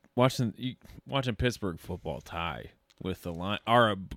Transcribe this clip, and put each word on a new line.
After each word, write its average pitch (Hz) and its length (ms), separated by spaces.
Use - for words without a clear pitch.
watching, 123 420
you, 123 180
watching 127 280
Pittsburgh 107 440
football 82 420
tie 82 500
with 92 220
the 87 80
Li-, 90 360
our, 113 280